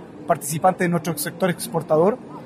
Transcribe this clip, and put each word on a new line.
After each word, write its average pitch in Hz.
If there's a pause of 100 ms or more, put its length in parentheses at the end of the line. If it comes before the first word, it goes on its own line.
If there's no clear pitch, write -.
(260)
participantes 175
en 170
nuestro 170
sector 180
exportador, 165 (280)